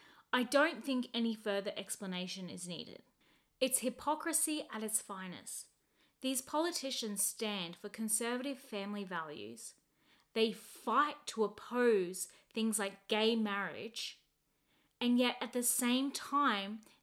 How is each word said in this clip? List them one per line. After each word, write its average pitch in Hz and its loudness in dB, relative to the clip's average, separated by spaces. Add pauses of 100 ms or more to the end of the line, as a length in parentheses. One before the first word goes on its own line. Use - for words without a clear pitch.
(340)
I 254 4
don't 285 4
think 254 0
any 233 0
further 202 -2
explanation 185 -6
is 180 -10
needed. - -10 (580)
It's 262 2
hypocrisy 302 0
at 214 -4
its 214 -2
finest. 185 -10 (540)
These 262 0
politicians 269 -2
stand 196 -2
for 208 -12
conservative 247 -2
family 202 -6
values. 160 -8 (580)
They 226 4
fight - 0
to 220 0
oppose 208 2 (280)
things 220 2
like 196 -4
gay 220 4
marriage, 202 -4 (800)
and 240 6
yet 247 4
at 254 -6
the 247 0
same 254 2
time, 220 0 (240)